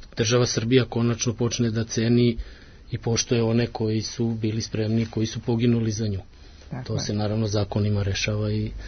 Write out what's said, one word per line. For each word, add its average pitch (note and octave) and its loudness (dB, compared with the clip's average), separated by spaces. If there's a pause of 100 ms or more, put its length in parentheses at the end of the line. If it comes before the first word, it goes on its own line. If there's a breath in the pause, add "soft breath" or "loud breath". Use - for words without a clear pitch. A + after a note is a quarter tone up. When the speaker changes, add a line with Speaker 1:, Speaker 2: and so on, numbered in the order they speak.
(180)
Speaker 1:
država B2 4
Srbija A#2 4
konačno A#2 0
počne A#2 0
da A2 -2
ceni A#2 2 (540 soft breath)
i A2+ -6
poštuje A#2 0
one A#2 4
koji A2 -2
su A#2 -4
bili A2 -2
spremni, A2+ 0
koji A2+ -2
su A#2+ -6
poginuli A#2 2
za G#2+ -2
nju. F#2+ -4 (520 soft breath)
Speaker 2:
Tako B2+ -10
Speaker 1:
To A2 -6
Speaker 2:
je. - -2
Speaker 1:
se - -4
naravno G#2+ 0
zakonima G#2 0
rešava G#2+ -2
i G#2+ -2 (160 loud breath)